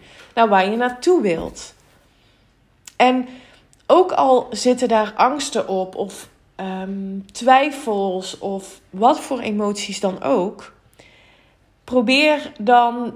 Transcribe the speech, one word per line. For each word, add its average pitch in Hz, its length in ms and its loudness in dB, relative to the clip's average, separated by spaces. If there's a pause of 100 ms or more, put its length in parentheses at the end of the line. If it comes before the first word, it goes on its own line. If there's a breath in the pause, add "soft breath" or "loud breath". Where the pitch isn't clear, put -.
(340 loud breath)
Naar 233 140 4
waar 196 220 4
je 220 60 -2
naartoe 247 440 0
wilt. 165 540 -4 (1200 soft breath)
En 254 320 2 (640 loud breath)
ook - 220 4
al 254 380 2
zitten 247 380 0
daar 214 280 0
angsten 254 520 -2
op 185 260 -4
of, - 340 -10 (260)
ehm, 190 640 -10 (140)
twijfels 226 1080 0
of 196 420 -10 (100)
wat 247 300 2
voor 254 200 -6
emoties 208 600 -4
dan 185 220 -4
ook, 214 500 -2 (1160 soft breath)
probeer 277 720 2
dan 240 580 2